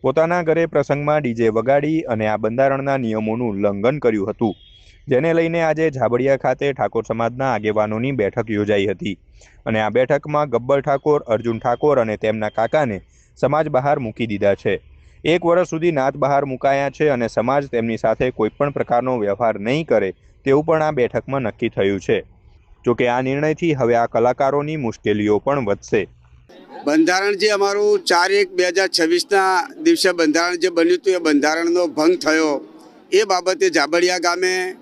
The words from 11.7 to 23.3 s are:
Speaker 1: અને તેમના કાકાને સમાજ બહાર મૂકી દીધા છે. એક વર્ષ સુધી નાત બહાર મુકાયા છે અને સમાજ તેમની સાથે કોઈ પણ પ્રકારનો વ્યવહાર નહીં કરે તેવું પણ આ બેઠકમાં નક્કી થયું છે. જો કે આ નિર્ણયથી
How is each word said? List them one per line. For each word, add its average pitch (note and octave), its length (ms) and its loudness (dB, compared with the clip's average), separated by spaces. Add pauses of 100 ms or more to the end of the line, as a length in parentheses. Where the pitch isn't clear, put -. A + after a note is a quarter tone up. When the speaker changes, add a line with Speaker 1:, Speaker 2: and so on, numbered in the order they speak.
Speaker 1:
અને A2 180 0
તેમના G#2+ 320 -2
કાકાને A#2 520 -2 (360)
સમાજ D3+ 320 0
બહાર C#3+ 300 0
મૂકી A2+ 280 -6
દીધા G2+ 280 0
છે. - 260 -4 (420)
એક E3+ 220 0
વર્ષ E3+ 240 2
સુધી E3 220 -2
નાત C#3 260 -2
બહાર C#3+ 280 2
મુકાયા C#3 440 -2
છે D3+ 200 0
અને A#2+ 180 0
સમાજ C3 400 0
તેમની A#2 300 -2
સાથે A2+ 340 0
કોઈ G#2+ 180 -2
પણ C#3+ 220 -2
પ્રકારનો B2+ 480 -2
વ્યવહાર G#2 400 0
નહીં C3+ 260 -2
કરે G2+ 260 2 (340)
તેવું C#3+ 200 2
પણ D#3+ 180 2
આ D#3 80 0
બેઠકમાં C3 500 -2
નક્કી A2+ 280 -4
થયું G2 300 0
છે. - 240 -2 (600)
જો A#2+ 80 2
કે B2 140 2
આ B2 140 0
નિર્ણયથી D3+ 520 -2